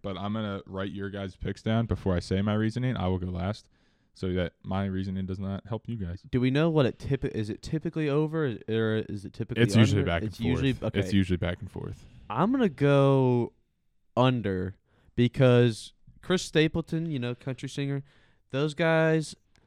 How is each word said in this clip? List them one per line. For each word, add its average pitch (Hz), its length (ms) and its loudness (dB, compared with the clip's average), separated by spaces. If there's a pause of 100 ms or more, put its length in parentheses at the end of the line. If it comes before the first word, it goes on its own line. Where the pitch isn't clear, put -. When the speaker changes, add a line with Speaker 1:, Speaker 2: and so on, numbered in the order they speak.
Speaker 1:
but 95 160 -8
I'm 101 160 -6
gonna 104 320 -4
write 95 260 -8
your 98 180 -8
guys' 98 280 -10
picks - 240 -8
down 113 240 0
before 95 280 -2
I 87 60 2
say 95 220 -2
my 104 140 0
reasoning. 110 420 -2
I 90 100 -2
will 92 120 0
go 90 80 -6
last, 90 400 -6 (460)
so 92 200 -6
that 90 200 -2 (100)
my 95 220 -4
reasoning 95 400 -4
does 95 140 -8
not 98 280 -8
help 110 220 -10
you 117 80 -6
guys. 92 320 -8
Speaker 2:
Do 127 100 0
we 127 120 2
know 151 180 2
what 156 160 4
it 110 140 -2
typi-, 139 340 -4
is? 104 160 -4
It - 120 -8
typically 156 480 -4
over, 151 460 0 (140)
or 110 280 0 (120)
is 98 160 -8
it - 80 -14
typically - 300 2
Speaker 1:
It's 104 120 4
usually 104 260 8
Speaker 2:
under? 90 100 2
Speaker 1:
back 85 100 0
and 110 100 -4
Speaker 2:
It's - 80 -16
usually, 123 340 0
Speaker 1:
forth. 110 220 -4
Speaker 2:
okay. 98 100 2
Speaker 1:
It's 92 80 -4
usually 90 240 4
back 87 240 -2
and 90 100 -12
forth. - 340 -12 (240)
Speaker 2:
I'm 151 220 0
gonna 254 180 2
go 135 840 4 (640)
under 104 600 0 (400)
because 123 800 4 (280)
Chris 180 200 -2
Stapleton, 165 720 -2
you 143 80 -4
know, 120 160 -4
country 135 340 -10
singer, 139 340 -6 (480)
those 147 220 0
guys, 160 640 2 (320)